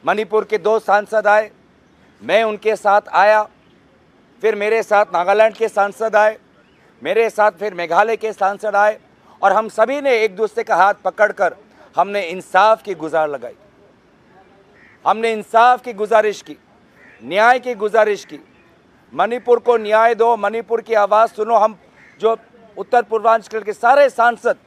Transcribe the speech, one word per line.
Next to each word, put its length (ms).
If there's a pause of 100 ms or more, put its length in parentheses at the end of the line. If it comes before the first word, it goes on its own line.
मणिपुर 380
के 140
दो 200
सांसद 480
आए, 240 (720)
मैं 220
उनके 320
साथ 240 (120)
आया, 360 (960)
फिर 120
मेरे 280
साथ 300
नागालैंड 420
के 140
सांसद 480
आए, 220 (640)
मेरे 280
साथ 200
फिर 240
मेघालय 420
के 160
सांसद 440
आए 240 (420)
और 100
हम 160
सभी 320
ने 180
एक 180
दूसरे 280
का 120
हाथ 180
पकड़कर 640 (400)
हमने 260
इंसाफ 600
की 120
गुहार 340
लगाई, 260 (1500)
हमने 260
इंसाफ 500
की 100
गुजारिश 500
की, 140 (680)
न्याय 340
की 160
गुजारिश 500
की। 140 (760)
"मणिपुर 440
को 180
न्याय 380
दो, 220
मणिपुर 440
की 140
आवाज़ 360
सुनो।" 240
हम 220 (440)
जो 160 (420)
उत्तर 240
पूर्वांचल 600
के 100
सारे 380
सांसद 460 (100)